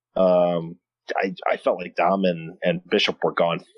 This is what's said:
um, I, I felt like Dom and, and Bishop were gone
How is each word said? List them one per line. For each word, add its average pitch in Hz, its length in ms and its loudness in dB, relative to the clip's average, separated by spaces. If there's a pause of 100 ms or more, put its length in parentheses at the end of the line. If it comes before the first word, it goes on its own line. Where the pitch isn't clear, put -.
(160)
um, 87 600 2 (400)
I, 92 180 -2 (160)
I 90 60 0
felt 110 240 -2
like 90 160 -12
Dom 92 280 2
and, 82 380 -4
and 90 260 0
Bishop 95 340 0
were 80 100 0
gone 85 280 0 (180)